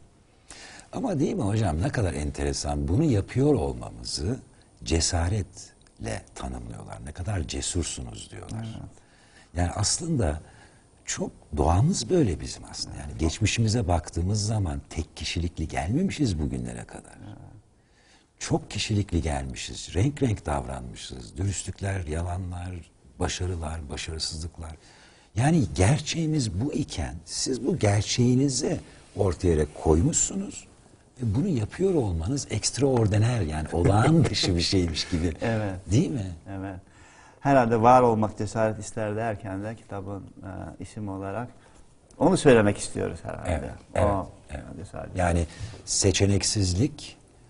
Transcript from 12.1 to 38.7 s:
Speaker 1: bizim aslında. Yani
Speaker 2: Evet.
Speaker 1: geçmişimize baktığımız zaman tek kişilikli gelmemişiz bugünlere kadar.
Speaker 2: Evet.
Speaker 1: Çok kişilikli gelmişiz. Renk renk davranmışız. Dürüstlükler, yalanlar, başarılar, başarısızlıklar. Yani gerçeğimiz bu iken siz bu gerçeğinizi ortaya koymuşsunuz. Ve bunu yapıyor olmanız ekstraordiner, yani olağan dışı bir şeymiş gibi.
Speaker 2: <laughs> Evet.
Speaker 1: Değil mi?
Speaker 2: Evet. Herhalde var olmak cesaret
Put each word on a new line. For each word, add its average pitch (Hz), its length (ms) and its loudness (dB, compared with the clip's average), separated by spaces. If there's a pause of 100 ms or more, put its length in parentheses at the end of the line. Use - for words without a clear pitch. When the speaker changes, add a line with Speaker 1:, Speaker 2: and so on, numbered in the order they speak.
Speaker 1:
bizim - 320 -10
aslında. - 240 -10
Yani - 160 -10
Speaker 2:
Evet. - 80 -10
Speaker 1:
geçmişimize 104 680 2
baktığımız 90 580 0
zaman 92 440 -2
tek - 280 -8
kişilikli 82 500 -4
gelmemişiz 110 720 0
bugünlere 60 440 -4
kadar. - 300 -16 (140)
Speaker 2:
Evet. 104 100 -16 (1000)
Speaker 1:
Çok - 320 -2
kişilikli 104 500 0
gelmişiz. 69 720 -6
Renk 143 280 0
renk 107 220 -2
davranmışız. 62 920 -8
Dürüstlükler, 98 680 -4
yalanlar, 90 840 -6 (280)
başarılar, 82 680 -4
başarısızlıklar. 80 840 -8 (640)
Yani 143 280 4 (120)
gerçeğimiz 127 840 2
bu - 120 -2
iken - 420 -4 (100)
siz 123 420 -4
bu 175 120 2
gerçeğinizi 123 1000 4 (360)
ortaya 85 500 2 (180)
koymuşsunuz. 151 840 2 (540)
Ve 110 140 0
bunu 160 120 2
yapıyor 170 460 0
olmanız 110 560 0
ekstraordiner, 113 920 2
yani 78 300 -2
olağan 104 540 6
dışı - 300 2
bir 85 60 4
şeymiş 85 480 0
gibi. 85 280 0
Speaker 2:
<laughs> - 40 -20
Evet. 107 500 -4
Speaker 1:
Değil 185 200 4
mi? 101 200 -4 (180)
Speaker 2:
Evet. 95 300 -10 (600)
Herhalde 120 420 4
var 123 200 10
olmak 107 360 4
cesaret 110 420 0